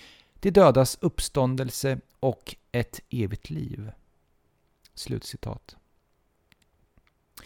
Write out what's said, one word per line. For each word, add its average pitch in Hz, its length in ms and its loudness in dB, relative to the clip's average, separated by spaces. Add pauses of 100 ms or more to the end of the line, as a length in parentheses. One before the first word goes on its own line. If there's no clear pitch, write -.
(400)
de 196 120 0
dödas 139 500 8
uppståndelse 131 1000 -2 (200)
och - 360 -4 (160)
ett - 280 -4 (100)
evigt 104 400 -6
liv." 120 420 -10 (1040)
Slutcitat. - 800 -10 (1700)